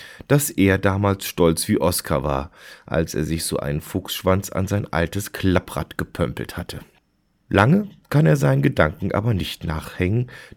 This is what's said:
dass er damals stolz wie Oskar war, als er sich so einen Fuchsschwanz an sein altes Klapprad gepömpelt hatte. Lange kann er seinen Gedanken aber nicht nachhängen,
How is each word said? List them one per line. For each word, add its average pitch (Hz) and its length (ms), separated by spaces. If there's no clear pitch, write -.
dass 143 240
er 95 280
damals 98 480
stolz 82 420
wie 110 120
Oskar 71 440
war, 71 260
als 82 280
er 80 100
sich 80 200
so - 140
einen 73 220
Fuchsschwanz - 720
an 95 160
sein - 260
altes 85 400
Klapprad 90 640
gepömpelt 64 600
hatte. - 240
Lange 165 400
kann 147 160
er 156 80
seinen 139 260
Gedanken 98 520
aber 110 200
nicht 87 320
nachhängen, 92 680